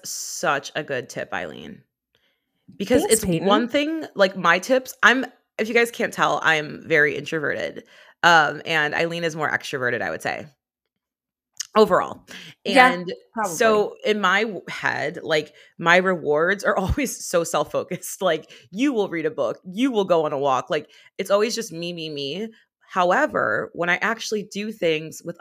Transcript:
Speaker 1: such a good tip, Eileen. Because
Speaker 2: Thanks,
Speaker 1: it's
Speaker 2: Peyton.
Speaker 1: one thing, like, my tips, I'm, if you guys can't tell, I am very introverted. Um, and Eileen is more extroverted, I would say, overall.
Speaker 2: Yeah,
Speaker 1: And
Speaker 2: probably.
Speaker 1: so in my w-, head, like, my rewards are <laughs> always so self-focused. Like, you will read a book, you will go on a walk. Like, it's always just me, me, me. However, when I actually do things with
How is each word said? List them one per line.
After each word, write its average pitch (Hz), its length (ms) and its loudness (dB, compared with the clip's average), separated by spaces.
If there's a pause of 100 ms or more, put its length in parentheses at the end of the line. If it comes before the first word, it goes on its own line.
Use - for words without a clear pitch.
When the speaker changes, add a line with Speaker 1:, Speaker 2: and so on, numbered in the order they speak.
Speaker 1:
such - 640 -4
a 156 100 -4
good 123 260 -6
tip, - 240 -8
Eileen. 78 500 -10 (960)
Because 240 240 2
Speaker 2:
Thanks, 415 140 2
Speaker 1:
it's - 100 -2
Speaker 2:
Peyton. 170 200 0
Speaker 1:
one 214 220 4
thing, 294 380 -2 (100)
like, 196 220 2
my 175 200 4
tips, 254 460 -2
I'm, 240 220 6 (340)
if 214 80 -2
you 226 60 -6
guys 233 180 4
can't 214 220 -4
tell, 156 280 0
I 160 140 4
am 151 320 -4
very 147 280 4
introverted. 143 680 -6 (400)
Um, 156 420 4
and 151 300 0
Eileen 170 300 -2
is 160 100 -4
more 147 160 -2
extroverted, 123 500 -2
I 87 100 -4
would 80 100 -8
say, 85 260 -6 (1300)
overall. 175 500 2 (380)
Speaker 2:
Yeah, 254 300 6
Speaker 1:
And 175 200 -8 (200)
Speaker 2:
probably. 208 240 -4
Speaker 1:
so 214 380 2 (100)
in 214 160 0
my 196 220 4
w-, 214 260 -6
head, 131 540 -4
like, 156 300 0 (240)
my 170 200 4
rewards 175 680 2
are 202 140 2
<laughs> - 0 -
always - 480 -2
so 170 180 0
self-focused. - 800 -4
Like, 160 280 0 (220)
you 254 220 0
will 202 160 0
read 160 160 -4
a - 60 0
book, 117 340 -4
you 226 260 -2
will 208 140 2
go 165 200 4
on 151 60 -4
a 143 80 -4
walk. 135 300 0
Like, 156 200 -4 (280)
it's 196 120 -6
always 208 240 2
just 220 200 -8
me, 170 180 -8
me, 160 180 -10
me. 147 380 -6 (320)
However, 180 920 0
when 170 160 -2
I 175 80 2
actually 214 460 -4
do 208 280 -8
things 160 500 -2
with 170 200 -10